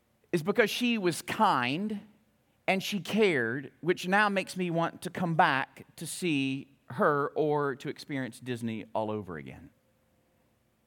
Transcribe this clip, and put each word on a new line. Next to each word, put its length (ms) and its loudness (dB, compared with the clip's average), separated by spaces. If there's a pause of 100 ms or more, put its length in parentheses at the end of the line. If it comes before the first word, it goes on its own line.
(320)
It's 100 0
because 280 2
she 260 0
was 240 0
kind 800 0 (680)
and 160 2
she 160 -4
cared, 720 2 (120)
which 260 0
now 220 4
makes 260 -2
me 140 0
want 320 0
to 80 -6
come 240 -2
back 500 2 (120)
to 100 -12
see 600 -2 (200)
her 480 2
or 420 0
to 140 -10
experience 500 -8
Disney 540 -6
all 160 -2
over 260 -6
again. 320 -14 (1200)